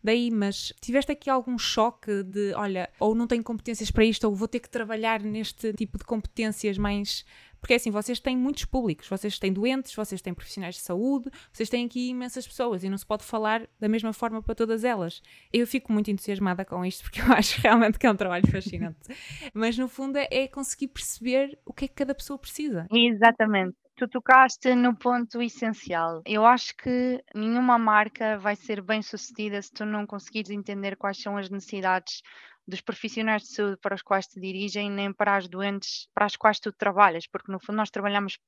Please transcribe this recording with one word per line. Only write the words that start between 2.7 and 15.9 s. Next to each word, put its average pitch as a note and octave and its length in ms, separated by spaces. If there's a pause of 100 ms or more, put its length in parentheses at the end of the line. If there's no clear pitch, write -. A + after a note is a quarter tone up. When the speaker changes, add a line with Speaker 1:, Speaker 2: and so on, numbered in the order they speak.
Speaker 1:
ou G#3+ 160
não A#3 100
tenho A#3 180
competências A3+ 460
para A3 160
isto, A3+ 200
ou G#3 100
vou G#3 120
ter A#3+ 120
que - 100
trabalhar A3+ 500
neste G#3+ 540
tipo G#3 240
de - 60
competências G#3+ 760
mais G3+ 480 (380)
porque A#3+ 120
é - 20
assim, A#3 140
vocês G#3+ 280
têm B3+ 160
muitos B3+ 300
públicos, A#3 420
vocês G3 320
têm F#3+ 140
doentes, B3+ 420
vocês G3+ 260
têm F#3 120
profissionais F3+ 420
de - 60
saúde, B3 500 (180)
vocês A3 200
têm A#3+ 160
aqui B3 240
imensas B3 360
pessoas A3 380
e F#3+ 60
não G3 80
se - 80
pode G#3+ 180
falar A3 420 (140)
da A3 80
mesma A3 240
forma A3 320
para A3+ 100
todas A3+ 300
elas. G3+ 380 (320)
Eu A#3 120
fico - 240
muito G#3+ 220